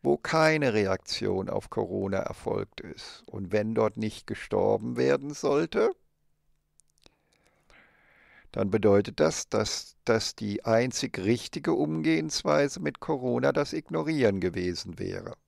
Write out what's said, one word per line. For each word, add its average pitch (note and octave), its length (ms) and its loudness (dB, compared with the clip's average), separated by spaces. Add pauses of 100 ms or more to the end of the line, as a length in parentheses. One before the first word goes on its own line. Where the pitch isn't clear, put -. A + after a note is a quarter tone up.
wo C#3+ 160 4
keine D#3 560 4
Reaktion F#2+ 760 0
auf G2+ 200 -4
Corona G2 480 -2
erfolgt - 640 -4
ist. - 460 -16
Und G2 240 -8
wenn G#2+ 240 0
dort A2 220 2
nicht G#2+ 280 -6
gestorben G#2+ 720 -2
werden C#3 380 0
sollte, E3 560 0 (2500)
dann G2+ 200 0
bedeutet G#2 480 4
das, - 300 2
dass, - 540 -4
dass A2 320 0
die G#2 300 -6
einzig A#2+ 540 0
richtige B2 540 0
Umgehensweise D#3 1040 0
mit D3 200 -6
Corona B2+ 520 0
das C#3+ 220 -2
Ignorieren D3+ 680 0
gewesen F2+ 580 -4
wäre. F#2+ 380 -8 (120)